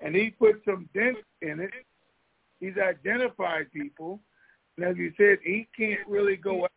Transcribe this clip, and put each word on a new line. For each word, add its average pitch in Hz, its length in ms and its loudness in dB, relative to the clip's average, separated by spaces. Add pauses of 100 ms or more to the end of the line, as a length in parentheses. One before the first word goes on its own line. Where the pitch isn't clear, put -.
And 151 120 -6
he 214 160 2
put 214 340 4
some 185 300 -2
dent 226 240 0 (240)
in 156 180 -6
it. 190 100 -8 (880)
He's 185 240 -8
identified 185 880 -2
people. 160 480 -10 (580)
And 175 100 -2
as 180 100 0
you 175 200 -4
said, 202 260 6
he 208 340 -4
can't 214 320 -2
really 202 280 2
go 180 300 -2 (100)